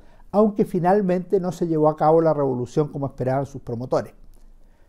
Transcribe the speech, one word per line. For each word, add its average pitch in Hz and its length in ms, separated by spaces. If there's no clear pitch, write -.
aunque 208 340
finalmente 185 760
no 180 140
se 180 140
llevó 156 200
a 151 80
cabo 160 240
la 160 140
revolución 139 560
como 139 160
esperaban 131 400
sus 131 160
promotores. 123 520